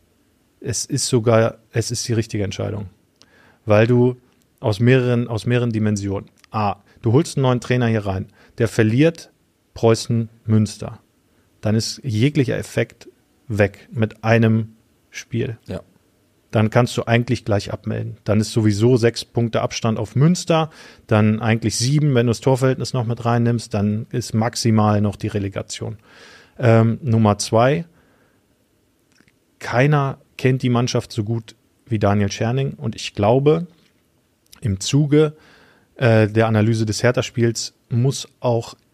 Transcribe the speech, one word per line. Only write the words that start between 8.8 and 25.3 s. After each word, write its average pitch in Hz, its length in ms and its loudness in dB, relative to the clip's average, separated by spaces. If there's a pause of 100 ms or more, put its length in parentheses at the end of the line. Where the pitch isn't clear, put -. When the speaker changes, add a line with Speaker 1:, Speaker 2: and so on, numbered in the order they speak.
Speaker 1:
Preußen 113 560 0 (160)
Münster. 110 540 0 (600)
Dann 107 140 -2
ist - 280 -4
jeglicher 117 540 0
Effekt - 520 -6 (380)
weg 101 440 -2
mit 110 320 -4
einem 113 520 2 (340)
Spiel. 117 560 -8
Speaker 2:
Ja. 92 160 -10 (680)
Speaker 1:
Dann 110 180 2
kannst 123 280 0
du 117 100 -4
eigentlich 117 380 0
gleich 104 260 -2
abmelden. 110 540 -8
Dann 107 160 2
ist 107 100 -6
sowieso 110 460 2
sechs 117 260 0
Punkte 117 380 -4
Abstand 110 360 -4
auf 113 200 -6
Münster, 156 520 2 (380)
dann 107 340 2
eigentlich 113 360 -2
sieben, 143 360 2
wenn 120 140 2
du 117 40 2
das 107 100 -4
Torverhältnis 131 500 0
noch 123 140 -4
mit 113 180 -6
reinnimmst, 117 500 0
dann 107 380 -2
ist - 220 -6
maximal 110 680 2
noch 101 160 0
die 107 140 -8
Relegation. 104 680 -8 (640)